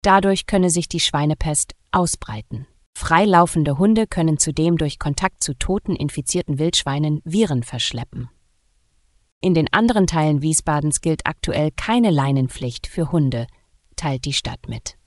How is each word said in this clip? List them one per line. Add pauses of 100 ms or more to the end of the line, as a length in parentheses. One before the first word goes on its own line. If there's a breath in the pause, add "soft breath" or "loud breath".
Dadurch
könne
sich
die
Schweinepest (160)
ausbreiten. (300)
Freilaufende
Hunde
können
zudem
durch
Kontakt
zu
toten,
infizierten
Wildschweinen
Viren
verschleppen. (1120)
In
den
anderen
Teilen
Wiesbadens
gilt
aktuell
keine
Leinenpflicht
für
Hunde, (480)
teilt
die
Stadt
mit. (100)